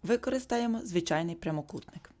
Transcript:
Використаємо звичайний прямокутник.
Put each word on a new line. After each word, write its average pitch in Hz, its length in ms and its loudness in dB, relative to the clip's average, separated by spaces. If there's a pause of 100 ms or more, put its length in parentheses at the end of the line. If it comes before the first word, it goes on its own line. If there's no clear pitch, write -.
Використаємо 240 800 2
звичайний 170 520 0
прямокутник. - 840 -6